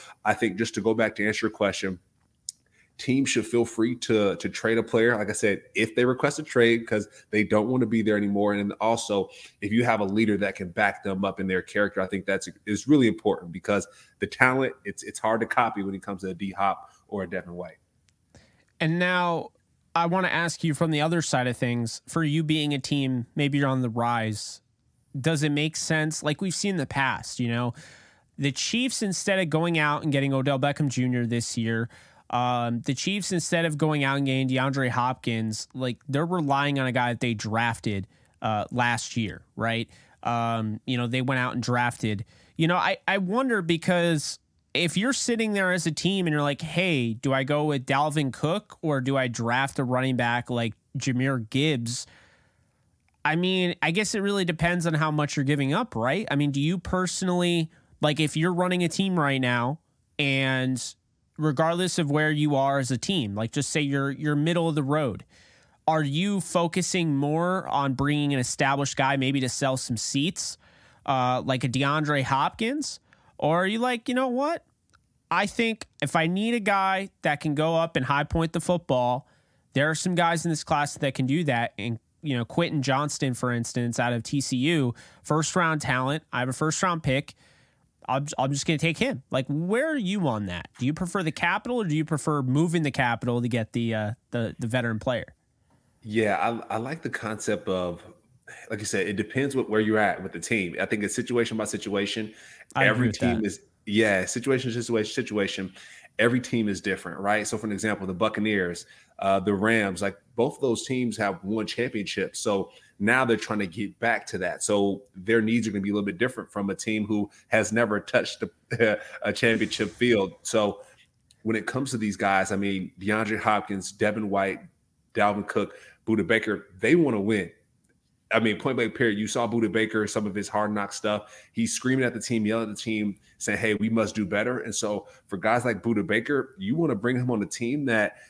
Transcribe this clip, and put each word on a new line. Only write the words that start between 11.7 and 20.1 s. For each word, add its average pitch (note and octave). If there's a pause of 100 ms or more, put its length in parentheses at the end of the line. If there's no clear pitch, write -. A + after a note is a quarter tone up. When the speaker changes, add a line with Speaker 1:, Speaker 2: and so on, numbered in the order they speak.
Speaker 1:
I F#2+
think F#2
that's, G2 (180)
is G#2
really C3+
important F#2
because F#2+ (320)
the G2+
talent, B2+ (100)
it's, G2+
it's -
hard A2+
to A2
copy A2+
when G2
it F#2
comes G2
to F#2+
a F#2
D-Hop F#2+ (200)
or G2+
a F2
Devin F2
White. F2 (1000)
Speaker 2:
And E3
now F3+ (460)
I E3+
wanna F3+